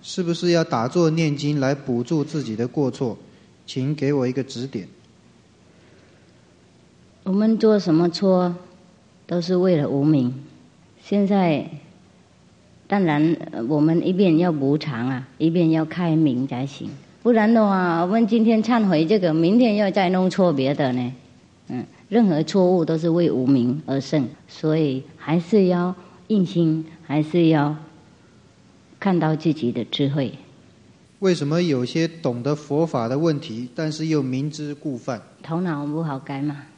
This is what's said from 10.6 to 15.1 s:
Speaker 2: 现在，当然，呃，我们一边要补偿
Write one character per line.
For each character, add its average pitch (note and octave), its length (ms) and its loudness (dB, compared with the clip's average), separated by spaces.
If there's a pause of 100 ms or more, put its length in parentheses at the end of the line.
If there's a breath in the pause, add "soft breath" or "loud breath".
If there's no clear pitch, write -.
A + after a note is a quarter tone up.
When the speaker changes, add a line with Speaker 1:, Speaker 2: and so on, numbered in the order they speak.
Speaker 2:
现 G3+ 220 0
在， F3+ 420 2 (1160)
当 G3+ 180 0
然， D#3 320 2 (160)
呃， A2+ 120 -8
我 D3 140 0
们 D#3+ 280 2
一 F#3 80 0
边 F3 240 4
要 F3 120 2
补 C#3+ 280 0
偿 B2 320 -6